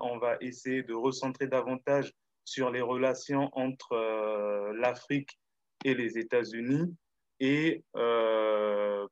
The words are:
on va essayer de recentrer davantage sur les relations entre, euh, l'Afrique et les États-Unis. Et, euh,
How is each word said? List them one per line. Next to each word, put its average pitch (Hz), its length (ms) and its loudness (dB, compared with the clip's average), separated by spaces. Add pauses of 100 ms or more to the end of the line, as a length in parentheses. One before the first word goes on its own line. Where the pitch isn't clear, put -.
on 120 160 -4
va 117 240 0
essayer 127 400 -4
de 117 100 -6
recentrer 131 540 -2
davantage 131 640 0 (320)
sur 127 260 -2
les 123 120 -2
relations 131 720 0
entre, 131 400 -4
euh, 107 840 0
l'Afrique 127 640 -2 (460)
et 131 80 4
les 117 240 -2
États-Unis. 120 760 0 (460)
Et, 147 420 2 (140)
euh, 107 1160 2